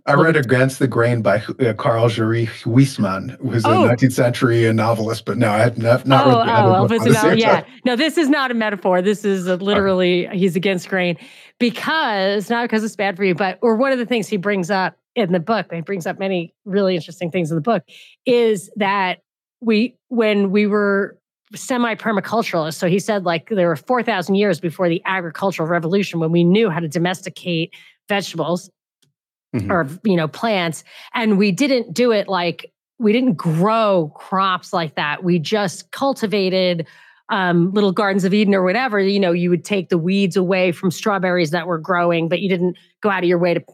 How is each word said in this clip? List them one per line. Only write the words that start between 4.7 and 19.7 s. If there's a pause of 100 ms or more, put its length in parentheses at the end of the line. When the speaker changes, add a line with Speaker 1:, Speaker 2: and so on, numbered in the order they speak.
Speaker 1:
novelist,
but
no,
I
have
not,
not
Speaker 2:
Oh,
Speaker 1:
read
the
other
Speaker 2:
oh,
Speaker 1:
book
Speaker 2:
it's
Speaker 1:
on
the
Speaker 2:
a
novel.
Speaker 1:
same
Speaker 2:
Yeah.
Speaker 1:
topic. (140)
Speaker 2:
No,
this
is
not
a
metaphor.
This
is
a,
Speaker 1:
Okay.
Speaker 2:
literally,
he's
against
grain (400)
because,
not
because
it's
bad
for
you,
but,
or
one
of
the
things
he
brings
up (200)
in
the
book,
he
brings
up
many (120)
really
interesting
things
in
the
book, (460)
is
that (380)
we, (140)